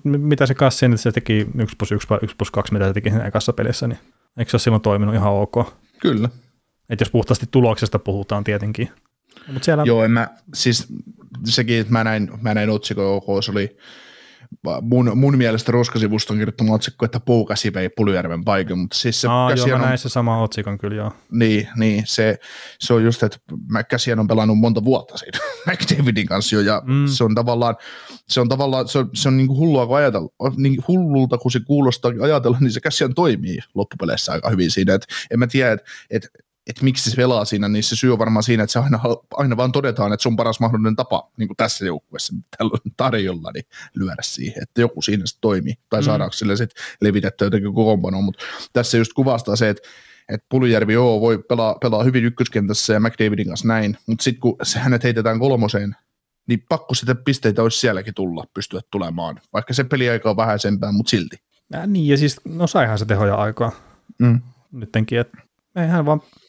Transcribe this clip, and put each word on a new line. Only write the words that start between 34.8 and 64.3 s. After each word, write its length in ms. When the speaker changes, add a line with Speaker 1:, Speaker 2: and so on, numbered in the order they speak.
Speaker 2:
et 120
en 80
mä 80
tiedä, 260
et, 80
et, 180
et 160
miksi 280
se 60
pelaa 280
siinä, 240
niin 140
se 140
syy 160
on 60
varmaan 240
siinä, 200
että 100
se 60
aina, 220
aina 200
vaan 160
todetaan, 400
että 100
se 60
on 80
paras 240
mahdollinen 360
tapa 400
niinku 200
tässä 300
joukkueessa, 480
mitä 140
täällä 160
on 220
tarjolla, 580
niin 100
lyödä 280
siihen, 400
että 180
joku 220
siinä 240
sit 140
toimii, 340
tai 100
Speaker 1:
Mm. 40
Speaker 2:
saadaanko 280
sille 240
sit 140
levitettyä 460
jotenkin 280
kokoonpanoa, 460
mut 160
tässä 260
just 140
kuvastaa 440
se, 120
että, 200
että 200
Puljujärvi 440
joo, 280
voi 180
pelaa, 320
pelaa 220
hyvin 220
ykköskentässä 680
ja 80
McDavidin 460
kanssa 220
näin, 380
mut 140
sit 180
kun 240
se, 160
hänet 260
heitetään 340
kolmoseen, 580
niin 200
pakko 260
sitä 200
pisteitä 480
olisi 180
sielläkin 340
tulla, 300
pystyä 260
tulemaan, 500
vaikka 220
se 100
peliaika 460
on 60
vähäisempää, 560
mut 160
silti. 280
Speaker 1:
Äh, 120
niin, 220
ja 80
siis, 280
no 220
saihan 320
se 60
tehoja 300
aikaa 380
Speaker 2:
Mm. 220